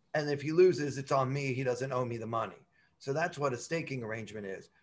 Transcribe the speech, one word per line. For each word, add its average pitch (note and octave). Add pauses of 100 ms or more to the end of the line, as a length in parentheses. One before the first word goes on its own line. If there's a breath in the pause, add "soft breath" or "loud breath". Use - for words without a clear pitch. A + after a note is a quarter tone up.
(140)
and D3
if C#3+
he D3+
loses, D3
it's C3+
on C3+
me. C#3
He C3
doesn't B2+
owe B2+
me A#2
the A2
money. A2 (380)
So C#3
that's D#3+
what C#3
a A#2
staking C3+
arrangement G#2+
is. F#2+ (140)